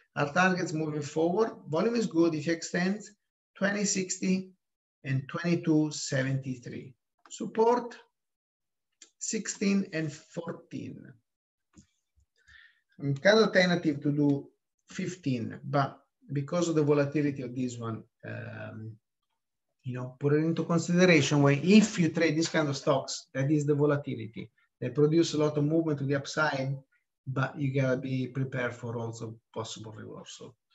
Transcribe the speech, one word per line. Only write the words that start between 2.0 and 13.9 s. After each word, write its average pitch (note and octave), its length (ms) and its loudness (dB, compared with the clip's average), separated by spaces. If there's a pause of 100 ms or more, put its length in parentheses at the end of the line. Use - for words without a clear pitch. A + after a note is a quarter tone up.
good, E3 260 2
if D3 140 -4
it - 20 0
extends, F3+ 600 -4 (440)
twenty G3+ 280 -2
sixty F#3 680 -2 (540)
and C3+ 240 -2
twenty-two E3 640 0
seventy-three. C3 1000 -6 (380)
Support, A#3 640 0 (1200)
sixteen G3 720 0
and D#3 200 -2
fourteen. - 1000 -12 (1900)
I'm C#3+ 160 -2
kind G#3 240 4
of A3 140 4
tentative F3 500 2